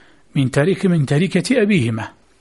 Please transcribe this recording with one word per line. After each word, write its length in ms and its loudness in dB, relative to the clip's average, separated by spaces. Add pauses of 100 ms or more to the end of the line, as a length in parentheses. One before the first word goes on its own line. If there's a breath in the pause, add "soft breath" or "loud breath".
(340 soft breath)
من 160 0
تارك، 360 0
من 200 2
تركة 560 0
أبيهما، 460 0 (320)